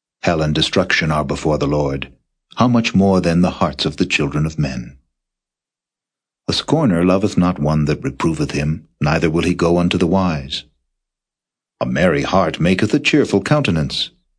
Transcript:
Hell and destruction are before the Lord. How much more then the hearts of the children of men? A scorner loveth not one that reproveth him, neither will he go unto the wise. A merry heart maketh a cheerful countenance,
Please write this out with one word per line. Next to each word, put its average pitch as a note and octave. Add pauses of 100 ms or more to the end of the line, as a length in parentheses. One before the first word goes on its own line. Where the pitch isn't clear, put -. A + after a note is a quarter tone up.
(220)
Hell E2
and D2+
destruction -
are D2+
before D2+
the C#2+
Lord. C#2 (420)
How A#2+
much A#2
more F#2+
then E2+
the F2
hearts D#2+
of -
the F#2
children D2+
of -
men? C2 (1500)
A -
scorner G#2
loveth F#2+
not F2+
one D2+
that D2
reproveth D#2
him, D3 (140)
neither C#3+
will D#2+
he F2
go E2+
unto F2+
the F2
wise. E2 (1160)
A -
merry D2
heart F2
maketh G#2+
a D3
cheerful A2+
countenance, F#2 (280)